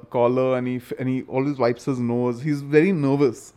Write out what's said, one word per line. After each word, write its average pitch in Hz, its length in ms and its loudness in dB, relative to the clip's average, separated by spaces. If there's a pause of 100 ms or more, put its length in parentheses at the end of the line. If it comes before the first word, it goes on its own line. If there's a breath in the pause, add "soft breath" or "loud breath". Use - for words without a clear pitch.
(100)
collar 127 460 2
and 123 100 -4
he 127 100 -4
f-, 123 220 -10
and 127 100 -4
he 131 140 -2
always 135 360 -2
wipes 120 260 0
his 135 140 -4
nose. 120 440 -2
He's 147 180 -2
very 151 320 4
nervous 143 640 0